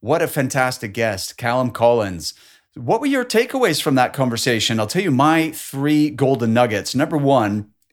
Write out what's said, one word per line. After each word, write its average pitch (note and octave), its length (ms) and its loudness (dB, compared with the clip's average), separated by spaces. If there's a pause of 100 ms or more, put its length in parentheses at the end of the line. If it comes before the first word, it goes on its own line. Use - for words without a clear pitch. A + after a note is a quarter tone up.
What D#3 220 0
a D#3 60 0
fantastic B2+ 640 -2
guest, A2 420 -4
Callum B2 360 -2
Collins. G#2+ 600 0 (420)
What D3+ 260 -2
were D4 60 -4
your C4+ 180 0
takeaways A#3+ 580 0
from C#3+ 140 2
that B2 160 2
conversation? A#2 640 0
I'll G#2+ 80 0
tell F3+ 160 -2
you F#3+ 80 0
my D#3 400 2
three D3+ 600 0
golden A#2+ 440 0
nuggets. A2+ 400 2
Number D#3+ 240 0
one A2 540 0 (200)